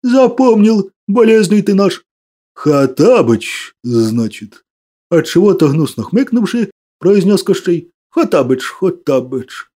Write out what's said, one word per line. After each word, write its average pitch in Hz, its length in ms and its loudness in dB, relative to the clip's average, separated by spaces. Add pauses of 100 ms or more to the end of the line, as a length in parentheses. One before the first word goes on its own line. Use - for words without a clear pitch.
Запомнил, 233 880 2 (180)
болезный 214 540 2
ты 208 120 0
наш". 190 300 0 (500)
"Хатабыч, 143 1300 0
значит?" 113 800 -4 (480)
Отчего-то 170 580 2
гнусно 135 360 -4
хмыкнувши, 233 640 -2 (280)
произнёс 196 440 2
Кощей: 180 480 -4 (200)
"Хатабыч, 139 540 -2
Хатабыч". - 1160 -6